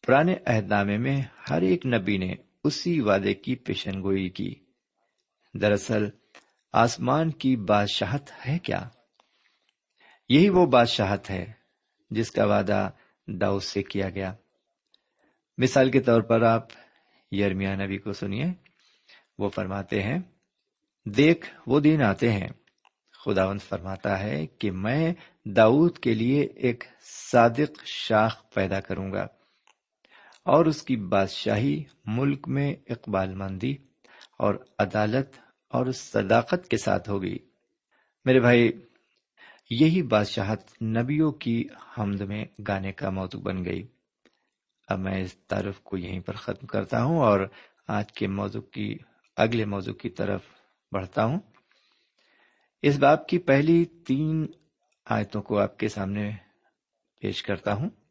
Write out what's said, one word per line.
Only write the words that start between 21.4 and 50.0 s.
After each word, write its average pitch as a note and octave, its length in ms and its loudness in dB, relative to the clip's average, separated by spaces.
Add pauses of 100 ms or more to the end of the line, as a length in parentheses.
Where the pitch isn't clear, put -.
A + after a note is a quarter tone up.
وہ C3 120 4
دن D3+ 220 4
آتے A2+ 300 2
ہیں، G2 180 -2 (760)
خداوند G2 360 0
فرماتا F#2+ 580 -6
ہے C#3+ 280 -4
کہ - 240 -6
میں C3 420 -2 (320)
داؤد A#2 520 6
کے A#2 160 0
لیے B2 280 2
ایک B2 420 -4 (480)
صادق A#2+ 540 2
شاخ - 680 0
پیدا F#2+ 260 -2
کروں F#2+ 320 -8
گا F#2+ 160 -6 (1160)
اور D#3+ 200 6
اس D#3 180 -2
کی C3 120 -2
بادشاہی G#2+ 880 -2 (220)
ملک C#3 420 -2
میں C#3 280 -2 (140)
اقبال F#2+ 460 -4
مندی F#2+ 420 -6 (600)
اور G2+ 180 2 (240)
عدالت G#2+ 580 0 (320)
اور B2+ 220 -2
صداقت A2+ 760 0
کے A2+ 100 0
ساتھ G2 320 -2
ہوگی۔" G2 280 -4 (880)
میرے C3 140 6
بھائی، A#2+ 320 6 (1000)
یہی D#3+ 320 4
بادشاہت G#2+ 800 -2
نبیوں B2+ 500 0
کی A#2 360 -4 (300)
حمد G2+ 240 -4
میں G#2 240 -6 (220)
گانے G2 240 -4
کا - 180 -6
موضوع F#2+ 320 -8
بن F#2+ 240 -6
گئی۔ F#2 220 -6 (1000)
اب F#2 120 -2
میں F#2+ 220 -4
اس F#2 120 -8
تعارف G2 480 -8
کو - 160 -10
یہیں F#2 220 -8
پر F#2+ 140 -12
ختم - 340 -12
کرتا G#2 360 -2
ہوں D#3+ 160 0
اور G#2 200 4 (480)
آج G#2 240 -4
کے - 160 -6
موضوع G2+ 340 -6
کی، G#2+ 360 -10 (400)
اگلے A2+ 280 2
موضوع G2+ 280 -6
کی - 160 -10